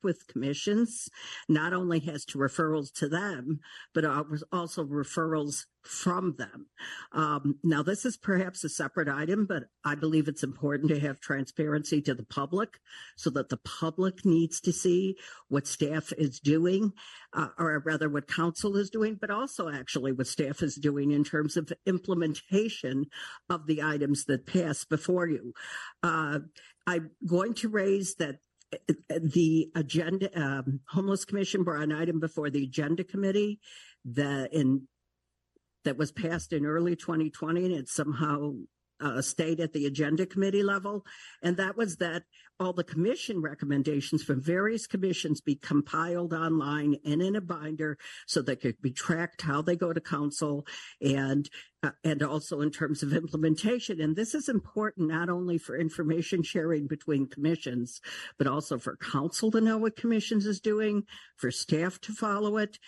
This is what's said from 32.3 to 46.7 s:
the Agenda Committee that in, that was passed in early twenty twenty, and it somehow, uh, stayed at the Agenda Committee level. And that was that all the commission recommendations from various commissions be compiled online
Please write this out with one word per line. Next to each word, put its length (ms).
the 160
Agenda 400
Committee 560
that 480
in, 340
that 140
was 120
passed 440
in 100
early 320
twenty 320
twenty, 380
and 80
it 160
somehow, 640
uh, 200
stayed 400
at 140
the 100
Agenda 400
Committee 380
level. 420
And 160
that 180
was 200
that 260
all 120
the 120
commission 580
recommendations 800
from 180
various 460
commissions 540
be 160
compiled 760
online 640